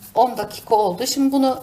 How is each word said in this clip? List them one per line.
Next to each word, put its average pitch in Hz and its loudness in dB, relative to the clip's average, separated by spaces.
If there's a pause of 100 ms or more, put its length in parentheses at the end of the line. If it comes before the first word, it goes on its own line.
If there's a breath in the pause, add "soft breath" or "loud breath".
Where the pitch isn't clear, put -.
(140)
on 240 2
dakika - -6
oldu. 214 0
Şimdi 269 0
bunu 262 2